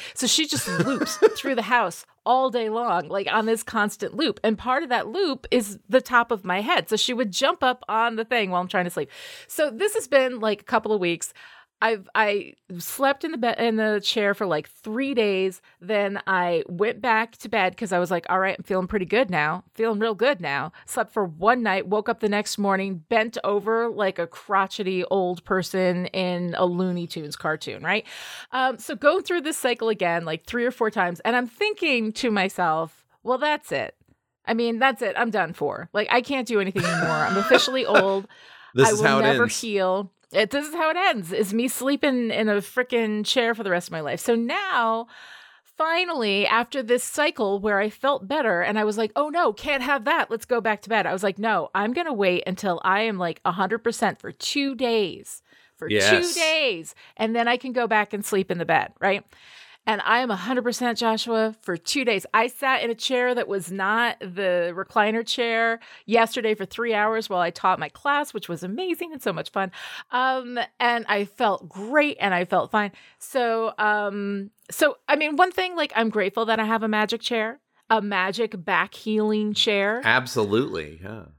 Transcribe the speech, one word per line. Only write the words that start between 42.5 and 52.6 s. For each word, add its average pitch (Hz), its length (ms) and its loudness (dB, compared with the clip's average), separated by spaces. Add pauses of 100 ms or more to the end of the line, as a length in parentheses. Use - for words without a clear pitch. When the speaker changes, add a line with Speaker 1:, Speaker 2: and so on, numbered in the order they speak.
Speaker 1:
frickin' 214 680 -2
chair 233 300 2
for 220 80 -6
the 196 80 -4
rest 175 160 0
of 175 60 -10
my 160 80 -6
life. 147 180 -4
So 233 160 2
now, 240 720 0 (560)
finally, 311 840 0
after 240 340 0
this 247 220 0
cycle 247 560 0
where 202 200 0
I 214 100 0
felt 208 380 -2
better 226 340 0
and 214 180 0
I 214 40 0
was 208 140 0
like, 220 180 0
"Oh 294 140 0
no, 302 240 2
can't 269 300 -2
have 269 220 0
that. 226 260 0
Let's 226 140 -6
go 233 160 0
back 214 220 0
to 196 60 -12
bed." 208 160 2
I 170 80 0
was 190 100 -2
like, 196 160 0
"No, 202 360 0
I'm 214 180 0
gonna 330 200 -2
wait 190 340 2
until 185 360 -2